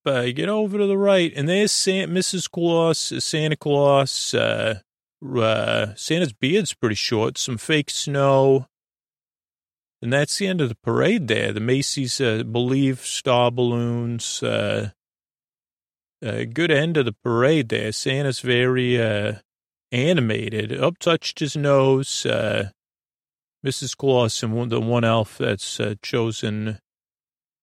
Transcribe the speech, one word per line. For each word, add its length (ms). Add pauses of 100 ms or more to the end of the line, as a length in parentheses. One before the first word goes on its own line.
uh, 260
get 180
over 280
to 80
the 120
right." 380
And 120
there's 240
Sa-, 360
Missus 420
Claus, 500 (240)
Santa 320
Claus. 760
Uh, 480 (420)
uh, 720
Santa's 380
beard's 400
pretty 220
short. 420
Some 200
fake 320
snow. 760 (1300)
And 100
that's 260
the 100
end 140
of 80
the 140
parade 440
there. 260
The 60
Macy's, 600
uh, 240
Believe 580
star 500
balloons. 880
Uh, 480 (1300)
a 220
good 260
end 260
of 80
the 180
parade 460
there. 220
Santa's 480
very, 600
uh, 360 (560)
animated. 880
Up 180
touched 420
his 160
nose. 720
Uh, 440 (920)
Missus 320
Claus 480
and 140
one, 140
the 120
one 220
elf 340
that's, 420
uh, 220
chosen 800 (840)